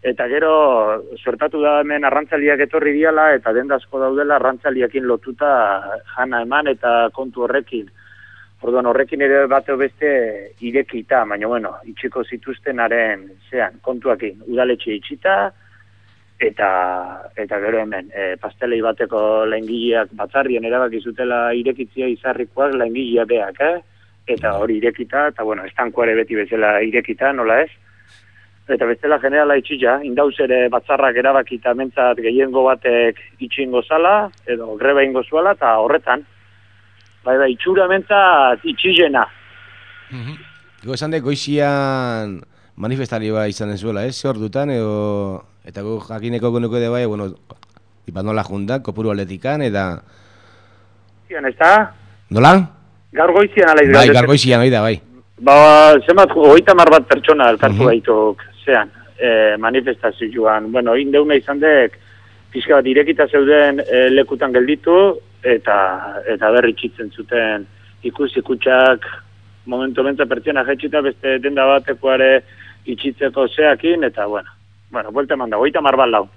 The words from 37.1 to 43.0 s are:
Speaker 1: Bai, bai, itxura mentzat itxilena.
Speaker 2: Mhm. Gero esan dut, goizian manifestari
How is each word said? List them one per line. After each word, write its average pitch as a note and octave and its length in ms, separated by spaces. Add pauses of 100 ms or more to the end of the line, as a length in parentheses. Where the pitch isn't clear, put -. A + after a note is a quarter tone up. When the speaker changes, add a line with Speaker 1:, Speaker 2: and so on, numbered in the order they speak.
Speaker 1:
Bai, C3 140
bai, C3+ 140
itxura F#3 360
mentzat F3+ 760
itxilena. D#3+ 600 (840)
Speaker 2:
Mhm. B2 240 (480)
Gero C3 120
esan D#3 200
dut, D#3 80
goizian C3+ 1160 (360)
manifestari A2+ 540